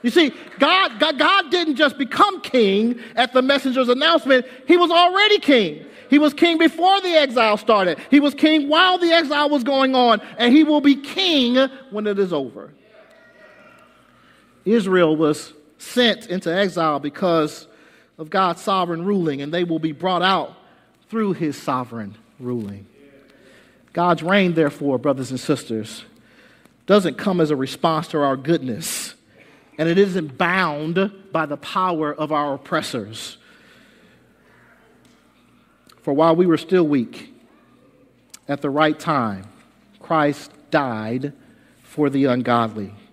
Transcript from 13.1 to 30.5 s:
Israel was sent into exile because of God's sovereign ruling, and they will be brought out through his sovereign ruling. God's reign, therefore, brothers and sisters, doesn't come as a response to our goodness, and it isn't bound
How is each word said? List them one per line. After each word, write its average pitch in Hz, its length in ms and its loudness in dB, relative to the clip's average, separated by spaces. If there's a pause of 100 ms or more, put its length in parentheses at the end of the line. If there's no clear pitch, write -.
Israel 185 520 2
was 151 360 -2 (260)
sent - 480 -2
into 175 260 -6
exile 170 460 -2
because 151 680 -2 (520)
of 156 100 -14
God's 185 320 -2
sovereign 175 440 -4
ruling, 165 360 -2
and 147 120 -8
they 175 120 -2
will 165 140 -4
be 156 140 -4
brought 175 300 -2
out 185 320 -2 (540)
through 214 260 -2
his 151 220 -6
sovereign 117 600 -8 (220)
ruling. 107 480 -8 (1080)
God's 170 300 0
reign, 180 320 2
therefore, 143 440 -2
brothers 131 320 -4
and 127 100 -8
sisters, 110 640 -6 (800)
doesn't 180 320 2
come 185 220 -2
as 151 100 2
a 151 60 0
response 156 520 -4
to 156 100 -4
our 139 180 0
goodness, 131 800 -6 (640)
and 160 100 -2
it 170 100 2
isn't 180 380 0
bound 175 960 -2